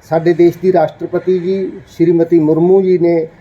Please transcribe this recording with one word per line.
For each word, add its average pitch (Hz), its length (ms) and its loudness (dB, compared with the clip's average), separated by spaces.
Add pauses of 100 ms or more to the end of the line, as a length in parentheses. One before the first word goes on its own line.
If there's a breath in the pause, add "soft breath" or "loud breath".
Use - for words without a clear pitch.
ਸਾਡੇ 160 240 0
ਦੇਸ਼ 170 280 2
ਦੀ 185 120 0
ਰਾਸ਼ਟਰਪਤੀ 175 640 -2
ਜੀ 190 320 -6 (160)
ਸ਼੍ਰੀਮਤੀ 170 520 0
ਮੁਰਮੂ 165 420 2
ਜੀ 185 160 0
ਨੇ 170 300 0 (140)